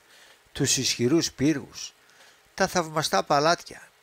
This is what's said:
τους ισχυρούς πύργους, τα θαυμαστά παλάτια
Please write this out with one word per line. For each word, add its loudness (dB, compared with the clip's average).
τους 0
ισχυρούς 0
πύργους, -4
τα 0
θαυμαστά 0
παλάτια 0